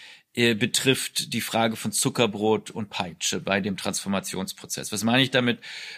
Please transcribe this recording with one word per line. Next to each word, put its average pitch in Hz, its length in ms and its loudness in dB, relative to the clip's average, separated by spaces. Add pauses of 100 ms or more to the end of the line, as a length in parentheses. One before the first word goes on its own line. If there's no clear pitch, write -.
(320)
äh, 120 220 4
betrifft - 800 0
die 117 80 -2
Frage 113 340 0
von - 160 -6
Zuckerbrot 107 800 2
und 110 180 -8
Peitsche 90 520 -4
bei 95 200 0
dem 95 160 -2
Transformationsprozess. 95 1160 -4
Was 101 100 -4
meine 120 220 4
ich 127 80 -4
damit? 120 260 2 (400)